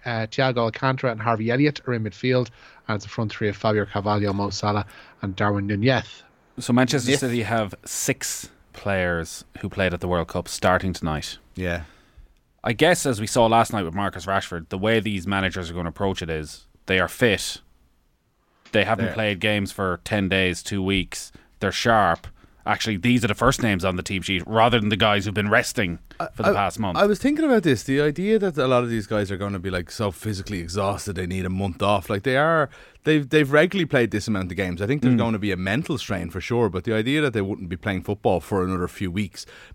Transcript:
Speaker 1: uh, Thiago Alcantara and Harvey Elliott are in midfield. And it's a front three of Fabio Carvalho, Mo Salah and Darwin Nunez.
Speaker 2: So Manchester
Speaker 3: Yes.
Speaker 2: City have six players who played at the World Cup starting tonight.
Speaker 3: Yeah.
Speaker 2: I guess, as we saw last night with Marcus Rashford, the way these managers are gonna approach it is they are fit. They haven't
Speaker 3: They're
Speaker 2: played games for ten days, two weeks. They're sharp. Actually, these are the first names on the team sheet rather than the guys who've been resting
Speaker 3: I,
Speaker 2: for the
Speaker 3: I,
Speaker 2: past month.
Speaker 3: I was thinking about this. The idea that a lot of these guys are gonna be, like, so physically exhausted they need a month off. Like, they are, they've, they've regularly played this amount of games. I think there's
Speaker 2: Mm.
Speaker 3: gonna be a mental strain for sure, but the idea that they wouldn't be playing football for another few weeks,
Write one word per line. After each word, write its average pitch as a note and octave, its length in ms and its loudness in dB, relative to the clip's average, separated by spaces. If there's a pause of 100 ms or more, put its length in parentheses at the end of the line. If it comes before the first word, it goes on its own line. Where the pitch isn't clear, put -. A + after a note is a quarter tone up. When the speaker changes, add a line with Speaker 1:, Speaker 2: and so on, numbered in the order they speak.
Speaker 1:
uh, A2 180 -2
Thiago C3 320 0
Alcantara B2+ 540 0
and A2 100 -8
Harvey A2+ 300 0
Elliott C#3+ 360 2
are B2+ 60 0
in A2+ 100 -2
midfield. B2+ 460 0 (380)
And A2 80 -2
it's G2+ 100 -8
a G#2 40 -16
front A2 220 -4
three - 160 -4
of G2+ 80 -2
Fabio G#2+ 300 0
Carvalho, G#2 480 0
Mo G2+ 160 -2
Salah G#2 380 -2 (340)
and F#2+ 140 -4
Darwin G2+ 320 0
Nunez. A2 560 0 (340)
Speaker 2:
So B2 160 -2
Manchester B2+ 380 2
Speaker 3:
Yes. C3+ 80 4
Speaker 2:
City A#2+ 240 -2
have G#2 320 -2 (100)
six - 640 -4 (240)
players F2+ 720 -2 (140)
who G2+ 100 -6
played F#2 240 0
at F2 80 -6
the F#2 60 -2
World F2 220 0
Cup F2 180 -4
starting F#2 460 0
tonight. D#2 440 -6 (160)
Speaker 3:
Yeah. F2 300 -4 (800)
Speaker 2:
I A#2 100 -2
guess, D#3+ 320 4
as A#2 160 0
we A2 60 -2
saw A#2+ 180 4
last A2+ 260 4
night G#2 140 -2
with E2 80 -6
Marcus F#2 320 -4
Rashford, F#2 440 -4
the G2 100 -6
way A2 200 2
these G2 280 -4
managers F#2+ 420 -2
are E2+ 60 -10
gonna F2 140 -4
approach F#2+ 340 -4
it E2 80 -6
is D#2 340 -8 (220)
they F#2+ 120 2
are F2 80 2
fit. - 540 0 (1080)
They G#3 120 4
haven't G#2 220 0
Speaker 3:
They're F2+ 80 -4
Speaker 2:
played G#2 260 -2
games G#2 320 0
for F#2 320 -2
ten G2+ 240 0
days, F#2 340 2
two G2 220 -4
weeks. F#2+ 480 -2 (300)
They're G2 100 0
sharp. G2+ 560 2 (380)
Actually, G#2 320 -2
these A#2+ 260 2
are A#2+ 60 2
the G#2 60 -2
first B2+ 280 2
names G2 220 0
on F#2 100 0
the F2+ 80 -4
team F#2+ 180 -4
sheet F#2 240 -2
rather A2+ 360 4
than G#2 80 0
the G#2 80 2
guys G#2 260 2
who've G#2 120 -4
been G#2 160 0
resting G#2+ 480 0 (200)
Speaker 3:
I, F3 140 -4
Speaker 2:
for A2+ 100 -4
the G3 60 4
Speaker 3:
I, D3 40 4
Speaker 2:
past G2+ 260 0
month. G2 180 -2
Speaker 3:
I F#3+ 80 4
was G#3 140 2
thinking D4+ 260 0
about A#3 180 4
this. C3 200 2
The C3+ 180 0
idea F3 380 2
that F#3 180 -2
a C3 100 0
lot B2 160 4
of A#2+ 60 -4
these A2 180 -4
guys G#2 240 -2
are G2+ 60 -4
gonna G2 220 -4
be, F#2 100 -6
like, F2+ 220 -4
so G#2 200 -2
physically G2 480 -6
exhausted F#2 560 -4
they F#2 120 -4
need F#2 180 -4
a F#2 40 -4
month F#2 320 -4
off. G2+ 280 2
Like, G2+ 140 -2
they C3 120 0
are, D3+ 340 2 (360)
they've, D3+ 240 2
they've D3+ 200 4
regularly E3 360 4
played A#2+ 260 2
this G#2 160 -2
amount F#2+ 240 -2
of E2+ 60 -6
games. F#2 240 -2
I G2+ 60 0
think C#3 160 0
there's B2+ 100 6
Speaker 2:
Mm. A#2 60 4
Speaker 3:
gonna A2+ 200 0
be G2+ 140 -2
a F2+ 40 -2
mental G2 400 -2
strain F2+ 320 -6
for F2 120 -8
sure, A#2 260 2
but F2+ 160 -4
the A2 100 -2
idea B2 280 0
that C#3+ 100 2
they A2 100 0
wouldn't G2 280 -4
be F2 80 -6
playing F#2+ 240 -4
football G2 400 0
for G2+ 220 0
another F2+ 260 0
few F#2 220 -6
weeks, F#2+ 340 -6 (300)